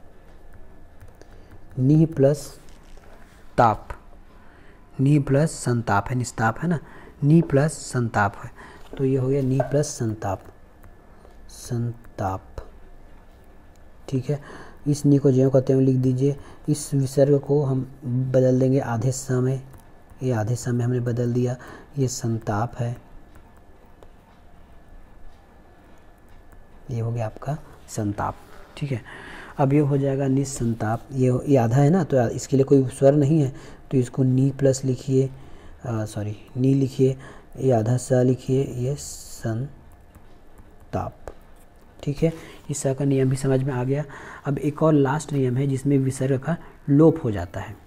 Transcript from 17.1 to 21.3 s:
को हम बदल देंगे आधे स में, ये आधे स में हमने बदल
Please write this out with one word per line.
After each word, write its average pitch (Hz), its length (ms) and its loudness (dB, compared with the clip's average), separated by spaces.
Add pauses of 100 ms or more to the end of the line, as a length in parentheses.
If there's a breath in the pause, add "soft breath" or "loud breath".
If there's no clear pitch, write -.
को 143 240 0
हम 131 180 0 (500)
बदल 127 280 4
देंगे 131 200 4
आधे 123 320 -2
स - 200 -6
में, 127 300 0 (640)
ये 127 80 0
आधे 113 240 -2
स - 120 -6
में 120 180 0
हमने 123 140 0
बदल 120 340 -2